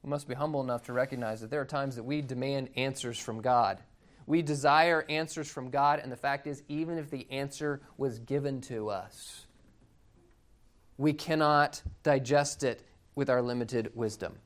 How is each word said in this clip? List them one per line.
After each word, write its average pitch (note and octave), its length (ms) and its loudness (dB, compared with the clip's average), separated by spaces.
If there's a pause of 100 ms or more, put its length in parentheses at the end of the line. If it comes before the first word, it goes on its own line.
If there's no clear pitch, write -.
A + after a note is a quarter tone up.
We C3+ 80 -10
must C#3+ 180 -6
be C3 60 -4
humble D3 260 -2
enough B2 220 -2
to B2+ 100 -12
recognize A#2+ 480 -2
that A2 80 -10
there D3 140 -2
are - 20 -2
times C#3 320 -4
that A#2 60 -10
we C#3+ 180 -2
demand C3 560 -4
answers B2+ 420 -4
from A2+ 220 -6
God. A2+ 380 4 (480)
We E3 160 2
desire D3+ 680 4
answers D#3 420 -4
from B2+ 200 -10
God, C#3+ 280 4
and C3 140 -8
the A#2 40 -8
fact C#3 300 -2
is, C#3+ 220 -8
even D#3+ 300 -2
if D3 100 -8
the C3+ 220 -8
answer C#3 500 -4 (160)
was B2+ 220 -2
given C3+ 440 -2
to A2 280 -4
us, - 560 -10 (1500)
we D3 160 4
cannot D3+ 640 4 (220)
digest C#3+ 600 4
it B2 200 0 (320)
with C#3 160 0
our B2+ 100 6
limited A#2+ 540 -2
wisdom. G#2 520 -4